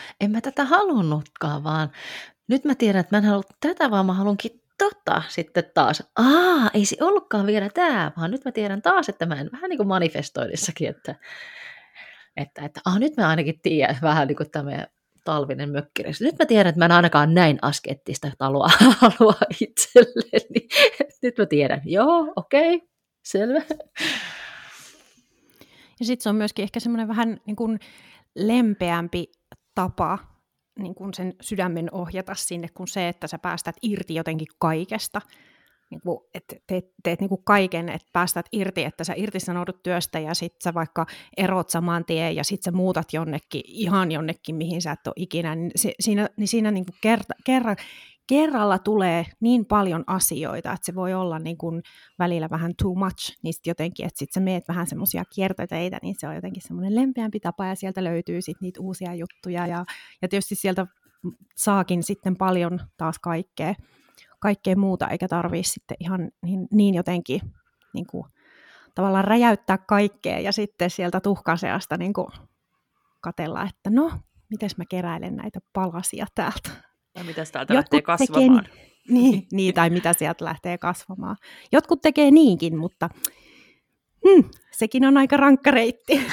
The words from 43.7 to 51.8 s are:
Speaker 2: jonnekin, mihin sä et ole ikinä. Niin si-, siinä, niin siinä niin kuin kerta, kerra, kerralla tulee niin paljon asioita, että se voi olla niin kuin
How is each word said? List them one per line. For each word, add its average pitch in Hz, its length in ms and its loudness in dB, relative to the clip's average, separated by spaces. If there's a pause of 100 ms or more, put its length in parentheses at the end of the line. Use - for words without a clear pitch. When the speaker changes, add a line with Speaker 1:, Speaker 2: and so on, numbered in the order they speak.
Speaker 2:
jonnekin, 160 440 -6
mihin 165 260 -4
sä 156 100 -6
et - 140 -10
ole - 100 -8
ikinä. 165 380 -6
Niin 165 220 -6
si-, - 240 -2
siinä, 208 360 0
niin 208 120 -4
siinä 220 220 0
niin 185 140 -2
kuin - 180 -16
kerta, 220 320 0 (100)
kerra, 240 320 0 (500)
kerralla 254 520 2
tulee 185 460 0 (160)
niin 233 260 2
paljon 196 400 0
asioita, - 640 -4
että - 140 -8
se 175 80 -8
voi 185 200 -4
olla 180 240 -4
niin 160 200 -8
kuin 170 240 -6 (360)